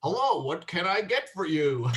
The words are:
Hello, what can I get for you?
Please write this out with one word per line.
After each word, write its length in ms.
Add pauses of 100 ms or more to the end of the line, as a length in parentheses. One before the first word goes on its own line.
Hello, 400
what 240
can 180
I 160
get 280
for 180
you? 500